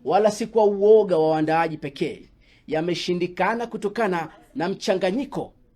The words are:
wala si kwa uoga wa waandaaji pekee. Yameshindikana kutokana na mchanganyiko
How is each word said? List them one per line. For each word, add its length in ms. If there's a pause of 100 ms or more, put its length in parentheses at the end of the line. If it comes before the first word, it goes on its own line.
wala 260
si 160
kwa 180
uoga 520
wa 140
waandaaji 460
pekee. 440 (460)
Yameshindikana 1000
kutokana 600 (280)
na 140
mchanganyiko 840 (220)